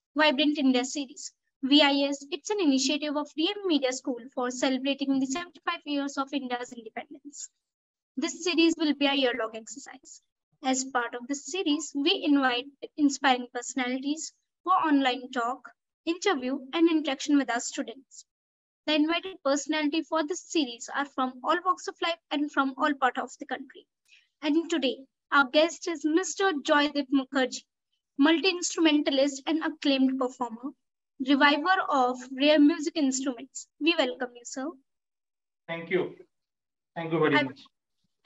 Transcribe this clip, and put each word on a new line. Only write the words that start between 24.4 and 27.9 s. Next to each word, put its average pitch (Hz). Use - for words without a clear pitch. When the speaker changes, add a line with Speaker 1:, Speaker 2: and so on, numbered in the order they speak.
Speaker 1:
And 311
today, 269
our 277
guest 311
is 330
Mister 370
Joydeep 285
Mukherjee, 262